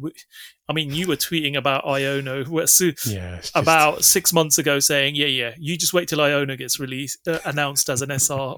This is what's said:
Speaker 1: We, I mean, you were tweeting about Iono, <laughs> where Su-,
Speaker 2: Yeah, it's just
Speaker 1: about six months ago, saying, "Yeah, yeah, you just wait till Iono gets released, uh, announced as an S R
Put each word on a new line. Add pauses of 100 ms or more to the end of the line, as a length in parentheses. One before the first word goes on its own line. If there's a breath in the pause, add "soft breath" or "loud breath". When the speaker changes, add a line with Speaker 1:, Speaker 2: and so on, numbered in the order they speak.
Speaker 1:
We, (560 loud breath)
I
mean,
you
were
tweeting
about
Iono,
<laughs>
where
Su-, (100)
Speaker 2:
Yeah,
it's
just
Speaker 1:
about
six
months
ago,
saying,
"Yeah,
yeah,
you
just
wait
till
Iono
gets
released,
uh,
announced
as
an
S
R